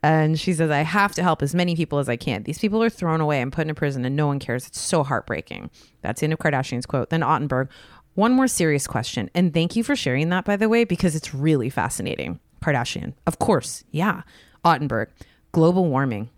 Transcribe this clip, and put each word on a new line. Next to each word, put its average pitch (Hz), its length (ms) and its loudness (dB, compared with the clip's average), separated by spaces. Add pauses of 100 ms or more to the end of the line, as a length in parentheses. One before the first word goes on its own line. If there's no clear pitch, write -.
And 156 340 4
she 185 140 0
says, 160 180 2
"I 147 120 2
have 202 340 2
to 170 80 0
help 170 180 2
as 143 140 -2
many 175 220 2
people 147 220 0
as 135 100 -2
I 117 80 0
can. 113 260 -4
These - 160 -8
people 214 240 2
are 226 60 2
thrown 160 320 -2
away 151 200 2
and 131 120 -4
put 156 140 -2
in 151 80 -4
prison 139 280 -2
and 135 140 -2
no 151 100 2
one 139 120 -2
cares. 123 280 -6
It's - 140 -12
so 165 240 0
heartbreaking." 98 640 -6 (320)
That's - 180 -6
the 151 60 0
end 156 80 0
of - 60 -4
Kardashian's 131 460 -2
quote. - 240 -2
Then 165 120 0
Ottenberg, 135 480 0 (460)
"One 226 180 4
more 262 160 4
serious 151 360 0
question. - 480 -4
And 175 200 2
thank 165 240 0
you 226 80 0
for 285 100 0
sharing 143 340 0
that, 180 140 0
by 202 140 0
the 220 100 2
way, 233 160 4
because 175 320 0
it's - 180 -8
really 139 360 2
fascinating." - 720 -4 (220)
Kardashian, 135 520 -2 (120)
"Of - 140 -4
course. - 520 0
Yeah." 185 320 -2 (420)
Ottenberg, 131 420 2 (460)
"Global 175 320 4
warming. 127 520 0